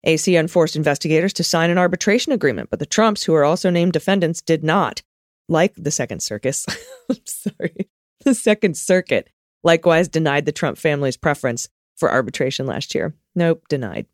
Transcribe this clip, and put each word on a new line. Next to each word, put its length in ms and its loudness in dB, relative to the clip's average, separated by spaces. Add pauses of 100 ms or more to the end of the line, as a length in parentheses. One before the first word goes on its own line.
A 120 2
C 200 2
N 120 2
forced 280 0
investigators 580 0
to 100 -4
sign 260 2
an 80 2
arbitration 540 2
agreement, 380 -2
but 80 -4
the 80 -6
Trumps, 380 0
who 100 2
are 100 6
also 260 2
named 220 2
defendants, 480 0
did 240 0
not. 380 0 (460)
Like 280 2
the 140 -6
Second 320 -6
Circus, 440 -4 (220)
<laughs> 220 -18
I'm 140 -2
sorry, 640 -8 (340)
the 100 4
Second 420 0
Circuit 520 0 (340)
likewise 440 4
denied 400 0
the 60 -2
Trump 260 -4
family's 380 -2
preference 520 -4 (280)
for 160 0
arbitration 540 -2
last 280 -8
year. 220 -4 (180)
Nope, 340 0
denied. 460 -6